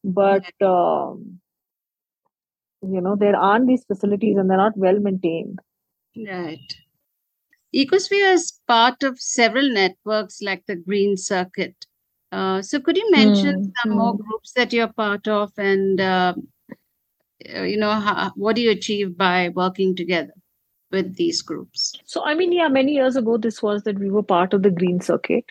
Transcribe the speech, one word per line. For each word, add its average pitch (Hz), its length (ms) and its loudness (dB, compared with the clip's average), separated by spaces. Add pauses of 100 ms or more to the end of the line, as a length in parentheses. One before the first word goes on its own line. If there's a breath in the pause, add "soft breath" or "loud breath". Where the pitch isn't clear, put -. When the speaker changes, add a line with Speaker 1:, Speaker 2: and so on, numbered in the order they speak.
Speaker 1:
But, 196 400 2 (160)
Speaker 2:
Yeah. 196 80 2
Speaker 1:
um, 170 720 -2 (1400)
you 190 180 -4
know, 190 160 -2
there 202 200 2
aren't 208 320 4
these 254 160 2
facilities 202 520 0
and 190 140 2
they're 190 80 4
not 214 180 2
well 190 220 2
maintained. 185 600 -4 (580)
Speaker 2:
Right. 180 580 -12 (1000)
Ecosphere 381 580 2
is - 360 0
part 247 340 4
of 262 180 -4
several 247 480 0
networks 214 720 -2
like 190 260 -8
the 196 100 -6
Green 196 400 0
Circuit. 185 680 -6 (440)
Uh, 190 320 -2
so 285 180 -4
could 330 160 0
you 440 140 0
mention 202 420 6
Speaker 1:
Hmm, 190 180 -4 (120)
Speaker 2:
some 214 140 0
more 226 180 2
Speaker 1:
hmm. - 80 -8
Speaker 2:
groups 220 300 -12
that 240 200 -2
you're 226 200 0
part 208 360 -4
of 208 300 -2
and, 196 420 2
uh, 185 340 2 (1200)
uh, 190 80 -6
you 190 140 -2
know, 214 160 0
how, 202 440 -2
what 214 200 0
do 240 60 0
you 226 80 4
achieve 196 460 -4
by 180 340 2
working 185 460 -2
together 170 360 -4 (580)
with 185 260 -4
these 170 260 -2
groups? - 520 -10 (120)
Speaker 1:
So, - 180 -8
I 302 100 0
mean, 349 180 0
yeah, 339 160 2
many 269 240 2
years 262 240 2
ago, 233 200 0
this 220 260 -4
was 208 220 -2
that 202 140 -4
we 196 120 -4
were 208 120 0
part 185 320 2
of 196 80 2
the 202 80 6
Green 180 300 0
Circuit - 500 -2